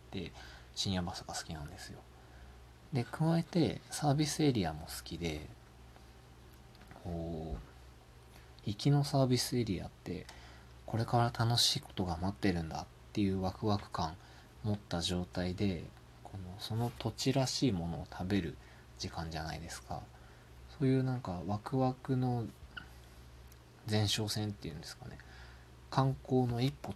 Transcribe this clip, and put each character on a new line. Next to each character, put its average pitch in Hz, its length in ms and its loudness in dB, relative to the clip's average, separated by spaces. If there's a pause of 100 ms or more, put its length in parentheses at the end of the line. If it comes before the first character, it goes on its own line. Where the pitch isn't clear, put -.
て、 - 220 -6 (420)
深 101 200 0
夜 90 100 2
バ 85 100 -2
ス - 140 -8
が 85 80 -6
好 - 80 -6
き 82 100 -8
な 78 80 -6
ん 73 80 -8
で 95 80 -12
す - 120 -12
よ。 - 100 -14 (920)
で、 123 100 4
加 165 340 2
え 165 60 2
て 139 380 4 (100)
サ 151 200 2
ー 135 40 6
ビ 151 100 4
ス 147 180 2
エ 147 80 8
リ 104 140 4
ア 78 80 0
も 78 140 -10
好 - 40 -10 (120)
き 82 160 -8
で、 78 280 -2 (1600)
こ 82 540 -4
う、 - 20 -6 (1040)
行 101 120 -2
き 143 140 4
の 143 120 6
サ 139 220 6
ー - 20 4
ビ 123 100 6
ス 123 220 2
エ 117 60 4
リ 87 180 0
ア 87 40 -8
っ - 20 -10 (140)
て、 87 220 -6 (640)
こ 120 100 -2
れ 117 80 2
か - 120 2
ら 120 280 4
楽 120 140 4
し - 160 4
い 139 60 -4
こ - 120 -16
と 95 120 0
が 85 120 0
待 92 140 0
っ - 20 0
て 101 180 2
る 87 120 2
ん 80 60 -4
だ 78 140 -6
っ - 20 -12 (280)
て 107 80 2
い 98 80 4
う 95 120 0
ワ 92 100 0
ク - 160 -2
ワ 104 100 4
ク - 140 -6
感 85 240 -2 (480)
持 107 120 0
っ - 20 -2
た 87 240 -2
状 90 240 0
態 90 280 -2
で、 95 300 0 (400)
こ - 140 -12
の、 95 60 -8 (160)
そ - 160 -4
の 120 240 0
土 113 120 -2
地 - 200 0
ら 131 160 4
し - 220 2
い - 20 4
も 85 160 0
の 82 120 -4
を - 120 -6
食 - 140 -4
べ 98 160 4
る 78 160 -4 (420)
時 92 100 -4
間 82 220 -6
じ 80 60 -4
ゃ 78 60 -4
な 78 120 -6
い 76 60 -8
で 85 80 -10
す - 120 -10
か。 - 200 -8 (760)
そ 143 80 2
う - 20 6
い 131 120 6
う 131 40 4
な 131 100 2
ん 127 80 -2
か - 260 -4
ワ 104 120 0
ク 131 200 0
ワ 131 140 4
ク 131 240 -2
の 123 280 2 (1400)
前 107 140 4
哨 104 240 2
戦 107 220 -2
っ - 20 -4
て - 160 -8
い 80 40 -8
う 73 40 -10
ん 82 60 -10
で - 40 -12
す - 120 -12
か - 100 -12
ね。 - 100 -12 (720)
観 135 360 4
光 127 220 4
の 120 120 0
一 135 140 2
歩 - 220 -10